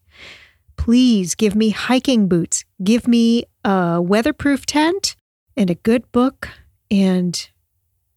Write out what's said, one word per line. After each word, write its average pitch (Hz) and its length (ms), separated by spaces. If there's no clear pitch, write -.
Please 233 580
give 208 200
me 214 140
hiking 240 580
boots. 175 380
Give 226 240
me 233 380
a 175 380
weatherproof 240 640
tent 330 500
and 196 140
a 175 60
good 233 360
book. 247 380
And, 185 580